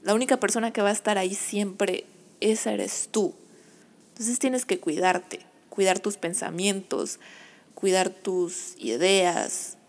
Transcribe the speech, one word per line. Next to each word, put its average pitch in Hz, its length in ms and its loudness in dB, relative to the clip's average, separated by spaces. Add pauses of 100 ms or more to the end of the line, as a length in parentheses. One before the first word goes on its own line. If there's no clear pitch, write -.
La 196 120 2
única 247 260 2
persona 226 320 0
que 226 100 -2
va 202 80 4
a 208 40 2
estar 208 240 0
ahí 190 180 -2
siempre, 202 720 -2 (340)
esa 220 320 0
eres - 400 -4
tú. 214 220 2 (800)
Entonces 240 260 -2
tienes 254 260 0
que 185 140 0
cuidarte, 180 600 0 (280)
cuidar 185 300 2
tus 202 180 -4
pensamientos, 175 1000 -4 (560)
cuidar 185 340 2
tus 180 680 -4
ideas 175 1000 0 (120)